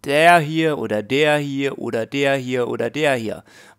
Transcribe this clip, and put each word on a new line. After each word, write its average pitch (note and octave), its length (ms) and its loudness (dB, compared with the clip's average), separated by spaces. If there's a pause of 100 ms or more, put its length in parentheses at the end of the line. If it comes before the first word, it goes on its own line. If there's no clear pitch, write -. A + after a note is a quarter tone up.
der E3 340 6
hier D#3 380 -2
oder G#2+ 260 -4
der D3 360 0
hier C#3 380 -4
oder A#2 280 -4
der C#3 320 0
hier B2 320 -4
oder A#2 200 -4
der C#3+ 260 0
hier. G2+ 280 -8 (360)